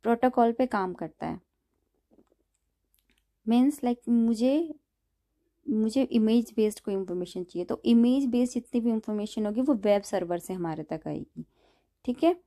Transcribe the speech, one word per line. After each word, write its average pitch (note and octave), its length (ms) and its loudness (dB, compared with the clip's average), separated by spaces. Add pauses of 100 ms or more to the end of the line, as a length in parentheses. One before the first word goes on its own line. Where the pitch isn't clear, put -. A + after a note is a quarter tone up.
प्रोटोकॉल A#3 480 2
पे B3+ 140 0
काम F#3+ 280 -2
करता D#3 340 -12
है। E3 120 -8 (2000)
मीन्स B3+ 360 2
लाइक, A#3+ 260 -2
मुझे, A#3+ 640 2 (960)
मुझे A3 340 0
इमेज A3+ 520 2
बेस्ड G#3+ 240 0
कोई G3+ 140 -6
इन्फॉर्मेशन F3+ 500 -6
चाहिए, F3 220 -8
तो - 200 -8
इमेज A#3+ 400 4
बेस्ड B3 280 0
जितनी A#3+ 280 -4
भी A#3 80 0
इन्फॉर्मेशन A3 560 -4
होगी G#3+ 160 -2
वो C#4 120 2
वेब G3+ 280 2
सर्वर F3 380 -4
से F#3 140 -10
हमारे E3 300 -6
तक D#3+ 240 -8
आएगी, D3+ 380 -10 (600)
ठीक B3 180 -4
है। E4+ 120 4 (120)